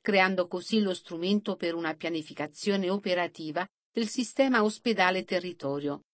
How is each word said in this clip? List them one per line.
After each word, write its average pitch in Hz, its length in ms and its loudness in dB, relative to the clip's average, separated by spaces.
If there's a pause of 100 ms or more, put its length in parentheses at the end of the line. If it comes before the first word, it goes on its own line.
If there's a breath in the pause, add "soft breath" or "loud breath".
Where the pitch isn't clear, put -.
creando 185 460 2
così 185 340 0
lo 190 140 2
strumento 185 600 -2
per 170 180 -2
una 165 200 -2
pianificazione 165 960 -4
operativa 175 760 -2 (240)
del 233 160 -2
sistema 254 560 2
ospedale 190 640 2
territorio 143 800 -4 (120)